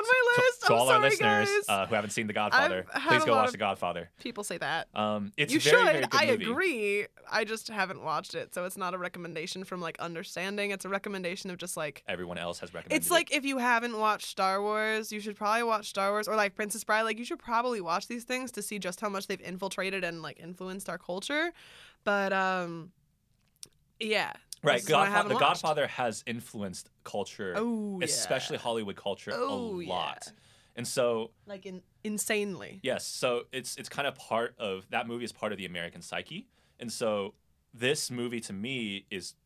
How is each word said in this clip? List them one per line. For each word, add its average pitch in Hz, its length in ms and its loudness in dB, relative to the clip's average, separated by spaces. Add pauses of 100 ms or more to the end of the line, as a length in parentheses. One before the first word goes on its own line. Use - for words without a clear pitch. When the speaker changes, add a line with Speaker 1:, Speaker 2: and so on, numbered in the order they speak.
Speaker 1:
my 480 340 6
Speaker 2:
To, 494 60 6
Speaker 1:
list. 494 200 4
Speaker 2:
to 427 60 0
Speaker 1:
I'm - 40 8
Speaker 2:
all - 160 6
our - 80 8
Speaker 1:
sorry, - 140 6
Speaker 2:
listeners, 415 380 4
Speaker 1:
guys. 403 200 2
Speaker 2:
uh, 98 180 2
who 113 80 0
haven't 104 160 0
seen 110 160 -2
The 104 60 -4
Godfather, 104 600 2
Speaker 1:
I've 277 100 -2
had 277 80 0
Speaker 2:
please 311 120 6
Speaker 1:
a 311 40 2
Speaker 2:
go - 60 4
Speaker 1:
lot 269 80 6
Speaker 2:
watch - 80 4
Speaker 1:
of 247 40 0
Speaker 2:
The 233 60 -10
Godfather. 87 520 -2 (100)
Speaker 1:
people 226 220 -8
say 180 160 -6
that. 156 360 -2
Speaker 2:
Um, 104 420 0
it's 147 160 2
Speaker 1:
You 302 60 4
Speaker 2:
a - 40 4
very, 147 140 10
Speaker 1:
should. 480 160 8
Speaker 2:
very - 80 4
good - 140 0
Speaker 1:
I 285 120 6
Speaker 2:
movie. 214 240 2
Speaker 1:
agree. 233 560 0 (240)
I 220 140 2
just 214 240 -6
haven't 190 340 -2
watched 156 320 -4
it, 151 200 -6
so 180 100 -4
it's 185 140 -8
not 180 160 -4
a 185 40 -8
recommendation 175 680 -8
from, 180 180 -8
like, 160 180 -8
understanding. 185 720 -4
It's 190 140 -8
a - 20 -8
recommendation 196 640 -4
of 180 80 -10
just, 175 180 -8
like, 151 320 -6
Speaker 2:
Everyone 87 300 -4
else 87 220 -4
has 87 140 -10
recommended 85 260 -2
Speaker 1:
it's - 120 0
like 339 180 4
Speaker 2:
it. 269 60 2
Speaker 1:
if 269 80 0
you 277 140 0
haven't 240 380 2
watched 214 300 2
Star 190 340 0
Wars, 214 520 0
you 214 80 -6
should 208 160 -8
probably 214 280 2
watch 220 260 0
Star 196 200 0
Wars 208 160 0
or, 208 100 0
like, 202 200 2
Princess 214 280 -4
Bride. 220 180 4
Like, 220 160 0
you 240 80 -8
should 330 120 -6
probably 233 440 0
watch 175 260 -2
these 240 160 -8
things 254 280 -4
to 208 100 -6
see 208 180 -6
just 180 200 -6
how 208 100 -2
much 196 180 -4
they've 190 140 -4
infiltrated 190 640 -4
and, 170 180 -6
like, 151 180 -10
influenced 185 480 -10
our 180 100 -6
culture. 294 540 -2 (500)
But, 202 300 2
um, 180 580 0 (1120)
yeah. 214 320 0 (280)
Speaker 2:
Right, 131 200 6
Speaker 1:
This - 80 -6
is 156 40 6
why 147 100 8
I 180 40 6
Speaker 2:
Godfa-, 196 60 2
Speaker 1:
haven't 208 160 4
Speaker 2:
The 135 60 4
Speaker 1:
watched. 147 280 4
Speaker 2:
Godfather 151 240 2
has 117 400 -2
influenced 110 640 -8 (140)
culture, 101 520 -6
Speaker 1:
Oh, 214 440 -2
yeah. 180 60 2
Speaker 2:
especially - 520 0
Hollywood 113 380 -2
culture, - 360 -4
Speaker 1:
Oh, 233 460 -2
Speaker 2:
a 175 60 -6
Speaker 1:
yeah. 170 40 -6
Speaker 2:
lot. 175 440 -2 (420)
And 120 120 -6
so 120 440 2 (160)
Speaker 1:
Like, 202 180 -14
in-, 185 180 -12 (200)
insanely. 208 800 -2
Speaker 2:
Yes, 123 240 0
so 120 460 0
it's, 131 240 -8
it's 131 120 -12
kind 143 200 -2
of 135 80 -4
part 117 420 -2
of, 95 320 -4
that 117 160 -2
movie 117 180 -6
is 107 80 -6
part 107 200 -4
of 98 60 -6
the 95 60 -6
American 87 380 -8
psyche. - 460 -8 (320)
And 117 120 -8
so 104 420 0 (380)
this 127 380 0
movie 120 300 -4
to 110 120 -10
me 107 600 -6
is 90 220 -8 (120)